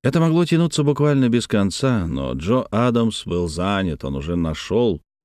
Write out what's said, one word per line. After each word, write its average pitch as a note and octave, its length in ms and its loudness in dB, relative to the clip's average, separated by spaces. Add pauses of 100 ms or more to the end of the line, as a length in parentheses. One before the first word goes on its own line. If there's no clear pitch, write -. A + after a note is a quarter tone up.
Это D#3+ 200 2
могло E3 240 4
тянуться D#3+ 380 2
буквально C#3+ 440 2
без A#2 180 2
конца, G2+ 640 0
но C2+ 260 -4
Джо G2 380 -2
Адамс A#2 540 0
был F2 240 -2
занят, F2+ 560 -2
он C#2 100 -4
уже D#2 220 -4
нашёл F2 640 -2 (240)